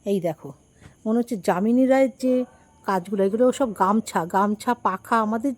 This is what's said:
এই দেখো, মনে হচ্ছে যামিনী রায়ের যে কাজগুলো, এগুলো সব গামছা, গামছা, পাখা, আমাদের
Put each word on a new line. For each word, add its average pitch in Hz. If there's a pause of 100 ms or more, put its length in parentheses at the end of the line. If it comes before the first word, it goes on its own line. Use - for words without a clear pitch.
এই 202
দেখো, 156 (520)
মনে 220
হচ্ছে 233
যামিনী 214
রায়ের 262 (100)
যে 254 (400)
কাজগুলো, 196
এগুলো 226
সব 247
গামছা, 196
গামছা, 208
পাখা, 214
আমাদের 220